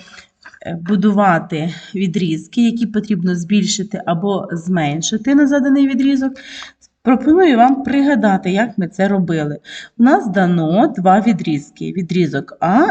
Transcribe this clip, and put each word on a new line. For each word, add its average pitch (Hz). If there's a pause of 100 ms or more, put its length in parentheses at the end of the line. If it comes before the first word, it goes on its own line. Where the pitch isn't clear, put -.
(680)
е, 170 (100)
будувати 180 (200)
відрізки, 180
які 233
потрібно 185
збільшити 185
або 190
зменшити 170
на 285
заданий 277
відрізок. 269 (720)
Пропоную 294
вам 262
пригадати, 214
як 214
ми 170
це 196
робили. 165 (400)
У 233
нас 285
дано 180
два 185
відрізки. 160
Відрізок 165
А 185